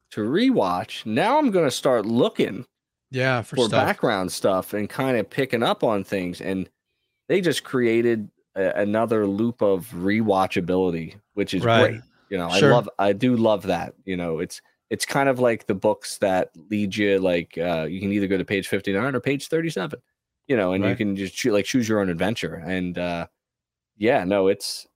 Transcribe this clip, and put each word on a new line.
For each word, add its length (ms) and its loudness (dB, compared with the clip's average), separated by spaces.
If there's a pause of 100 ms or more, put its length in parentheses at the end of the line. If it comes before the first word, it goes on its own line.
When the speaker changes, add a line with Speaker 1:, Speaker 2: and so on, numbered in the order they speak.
Speaker 1:
to 120 -6
rewatch, 840 0
now 320 2
I'm 140 2
gonna 180 2
start 380 0
looking 580 0 (460)
Speaker 2:
Yeah, 320 0
for 140 -14
Speaker 1:
for 100 4
Speaker 2:
stuff. 180 2
Speaker 1:
background 460 0
stuff 420 0
and 160 -4
kinda 340 -2
picking 380 -2
up 220 0
on 200 2
things. 380 -6
And 260 -4 (600)
they 140 0
just 220 0
created 680 2 (240)
a, 260 0
another 440 0
loop 360 0
of 300 0
rewatchability, 1200 0 (180)
which 200 -4
is 100 -2
Speaker 2:
Right. 280 4
Speaker 1:
great. 100 -10 (280)
You 80 -4
know, 100 -4
I 120 2
Speaker 2:
Sure. 120 8
Speaker 1:
love, 260 4
I 160 4
do 220 2
love 280 2
that. 300 -2 (120)
You 120 -4
know, 220 -4
it's, 220 -8 (300)
it's 160 -4
kind 200 0
of 120 2
like 260 2
the 80 0
books 460 -2
that 320 0 (180)
lead 260 -4
you, 220 2
like, 400 0
uh, 320 -2
you 100 -8
can 120 -4
either 160 0
go 100 0
to 80 -2
page 220 -4
fifty-nine 480 -2
or 40 -2
page 280 -4
thirty-seven, 520 -4 (480)
you 80 0
know, 180 2
and 100 0
you 80 2
Speaker 2:
Right. 60 -4
Speaker 1:
can 180 -2
just 200 -6
choo-, 160 0
like, 140 2
choose 240 0
your 100 2
own 100 0
adventure. 540 -2
And, 360 -4
uh, 260 -4 (720)
yeah, 260 2
no, 240 2
it's, 480 -2